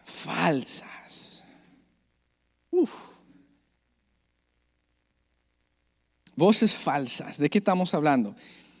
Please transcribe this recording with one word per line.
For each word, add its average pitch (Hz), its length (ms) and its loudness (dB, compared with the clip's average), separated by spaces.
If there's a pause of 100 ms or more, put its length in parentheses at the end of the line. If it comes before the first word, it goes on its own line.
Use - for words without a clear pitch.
falsas. - 1400 -4 (1300)
Uf. 339 200 0 (3500)
Voces 208 400 4
falsas. - 640 -4
¿De 143 100 2
qué 208 100 2
estamos 185 360 0
hablando? 139 420 2 (440)